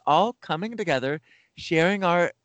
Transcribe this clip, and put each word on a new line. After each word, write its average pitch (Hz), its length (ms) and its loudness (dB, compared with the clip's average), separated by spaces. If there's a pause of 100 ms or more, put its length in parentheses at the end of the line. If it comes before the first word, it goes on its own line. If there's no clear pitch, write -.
all 180 280 2
coming 202 440 -8
together, 147 420 -2 (380)
sharing 180 460 0
our, 175 280 2 (140)